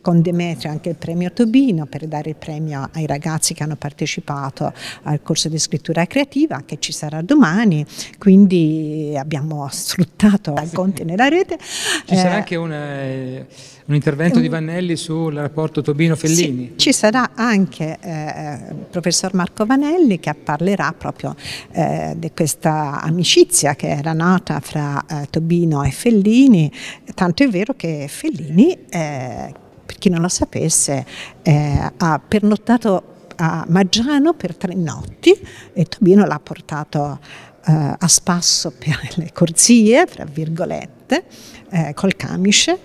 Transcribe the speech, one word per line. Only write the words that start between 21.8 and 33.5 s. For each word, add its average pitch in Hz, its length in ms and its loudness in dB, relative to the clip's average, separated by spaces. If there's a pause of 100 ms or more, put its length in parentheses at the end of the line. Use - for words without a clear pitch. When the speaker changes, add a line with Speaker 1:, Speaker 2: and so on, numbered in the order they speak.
Speaker 1:
di 165 160 -8
questa 151 680 -2
amicizia 160 720 2
che - 140 -6
era 151 240 -2
nata 165 480 0
fra, 143 440 -6
eh, 143 240 -8
Tobino 165 540 0
e 139 80 0
Fellini, 214 840 6 (420)
tanto 180 280 0
è 285 60 4
vero 208 260 -2
che 147 340 -6
Fellini, 196 800 2
eh, 135 640 -6 (320)
per - 140 -18
chi - 100 2
non 170 120 2
lo 175 80 0
sapesse, 147 760 -2 (380)
eh, 147 540 2
ha 156 300 0
pernottato 208 1000 0 (100)
a 165 320 -2